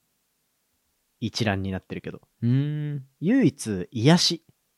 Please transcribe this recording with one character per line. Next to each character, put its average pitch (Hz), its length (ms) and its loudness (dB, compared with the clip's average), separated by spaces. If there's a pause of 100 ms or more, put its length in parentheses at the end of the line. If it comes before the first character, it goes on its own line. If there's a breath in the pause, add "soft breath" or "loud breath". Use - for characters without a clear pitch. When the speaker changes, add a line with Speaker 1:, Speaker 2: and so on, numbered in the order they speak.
(1200)
Speaker 1:
一 117 240 -2
覧 98 180 0
に 95 80 -4
な 92 80 -4
っ - 80 -20
て 95 80 -12
る 90 60 -10
け - 100 -12
ど。 - 100 -14 (220)
Speaker 2:
う 113 40 2
ー 147 480 0
ん。 139 120 -10 (140)
Speaker 1:
唯 226 260 4
一、 101 440 -2
癒 139 280 4
し。 - 260 -2 (340)